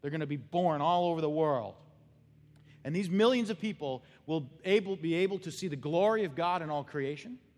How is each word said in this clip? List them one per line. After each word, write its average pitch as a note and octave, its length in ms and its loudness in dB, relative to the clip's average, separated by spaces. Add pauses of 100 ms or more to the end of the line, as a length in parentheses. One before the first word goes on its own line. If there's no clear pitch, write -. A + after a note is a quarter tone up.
They're C#3+ 100 -4
gonna D#3 140 -2
be C#3+ 120 -4
born E3 440 0
all F3 240 4
over E3 140 0
the D#3 100 0
world. D3 460 0 (1080)
And D3+ 100 -2
these F#3+ 140 -2
millions A3 400 4
of A3 100 -4
people D3 440 -6 (220)
will D3+ 240 -2 (140)
able, G3 320 2
be E3 200 -2
able F#3+ 240 0
to D#3+ 120 -10
see F#3 160 -8
the D3 80 -4
glory F#3+ 480 2
of D#3 100 -4
God E3+ 280 -2
in D3+ 80 -6
all D3 140 -4
creation. D3 540 -8 (200)